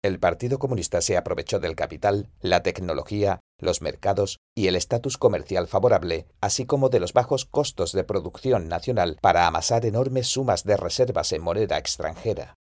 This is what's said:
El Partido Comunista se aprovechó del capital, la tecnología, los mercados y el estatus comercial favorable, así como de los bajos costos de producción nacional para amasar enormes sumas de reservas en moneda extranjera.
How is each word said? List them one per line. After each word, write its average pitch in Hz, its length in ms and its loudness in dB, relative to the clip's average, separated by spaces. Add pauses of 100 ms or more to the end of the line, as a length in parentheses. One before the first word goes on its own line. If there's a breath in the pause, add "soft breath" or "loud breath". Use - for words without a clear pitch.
El 95 140 0
Partido 120 400 0
Comunista 107 440 -2
se 95 160 0
aprovechó - 420 -2
del 82 160 -4
capital, 101 640 -2
la 87 240 2
tecnología, 95 760 -2 (180)
los 85 240 -2
mercados 98 560 -2 (160)
y 98 100 0
el 92 100 2
estatus 120 440 -2
comercial 92 480 2
favorable, 90 580 2 (160)
así 101 240 -2
como 135 240 2
de 123 100 4
los 87 140 -2
bajos 123 320 2
costos 95 460 -2
de 95 120 0
producción 98 640 -2
nacional 85 540 -2
para 87 240 6
amasar 85 400 2
enormes 123 400 0
sumas 123 380 0
de 104 140 2
reservas 85 540 0
en 80 120 -4
moneda 87 340 0
extranjera. - 880 -6